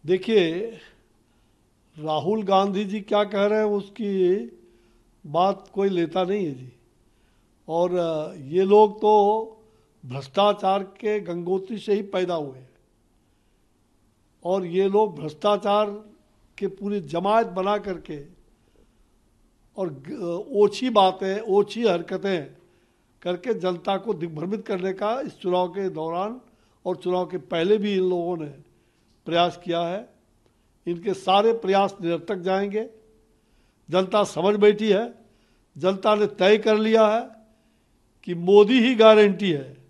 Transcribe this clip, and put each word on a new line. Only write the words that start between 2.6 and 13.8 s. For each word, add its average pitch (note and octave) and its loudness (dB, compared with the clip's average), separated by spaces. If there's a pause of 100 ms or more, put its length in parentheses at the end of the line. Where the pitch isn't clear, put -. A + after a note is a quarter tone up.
जी G3+ -6
क्या G#3 0
कह G3+ 0
रहे G#3+ 0
हैं, G#3+ 0
उसकी G3+ 0 (880)
बात F#3 -2
कोई G3 0
लेता F3 0
नहीं G3 -4
है C#3 -8
जी। B2+ -18 (960)
और, F3 0
अ, E3 -4
ये D#3+ -2
लोग G#3 6
तो G#3+ 2 (960)
भ्रष्टाचार G3 -2
के G#3 -6
गंगोत्री F3+ -6
से G3+ -2
ही G#3 -2
पैदा F#3 -4
हुए C#3+ -8
हैं C3 -20 (1700)